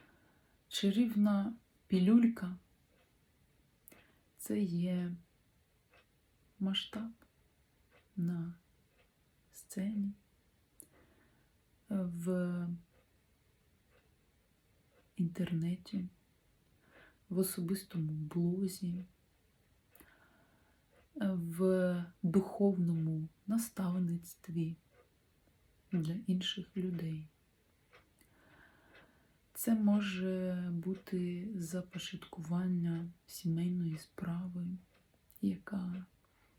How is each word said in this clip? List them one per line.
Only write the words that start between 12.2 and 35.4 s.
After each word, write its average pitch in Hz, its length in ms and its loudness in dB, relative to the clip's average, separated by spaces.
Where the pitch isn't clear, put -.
інтернеті, 175 960 -4
в 180 80 -2
особистому 175 760 -2
блозі, 175 920 -2
в 180 840 2
духовному 170 1040 2
наставництві 175 1300 -2
для 165 240 0
інших 185 500 -2
людей. 165 500 -4
Це - 220 2
може 185 1000 2
бути 180 840 -2
започаткування 175 1600 -2
сімейної 170 720 0
справи, 175 680 -6